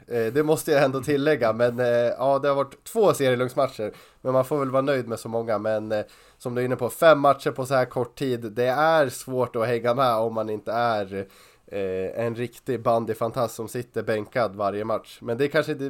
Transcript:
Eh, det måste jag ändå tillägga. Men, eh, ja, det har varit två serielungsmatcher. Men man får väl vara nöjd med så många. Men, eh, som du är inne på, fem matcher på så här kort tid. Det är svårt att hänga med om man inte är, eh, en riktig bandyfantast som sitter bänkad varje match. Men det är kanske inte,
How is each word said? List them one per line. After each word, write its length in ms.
Eh, 240
det 100
måste 300
jag 120
ändå 160
tillägga. 520
Men, 280
eh, 60
ja, 520
det 100
har 60
varit 300
två 300
serielungsmatcher. 800
Men 120
man 120
får 140
väl 120
vara 120
nöjd 260
med 100
så 100
många. 300
Men, 340
eh, 120
som 160
du 60
är 40
inne 120
på, 120
fem 320
matcher 300
på 160
så 80
här 100
kort 340
tid. 340
Det 140
är 420
svårt 480
att 100
hänga 280
med 220
om 180
man 160
inte 220
är, 540
eh, 580
en 100
riktig 480
bandyfantast 720
som 140
sitter 340
bänkad 540
varje 280
match. 380
Men 160
det 60
är 40
kanske 240
inte, 180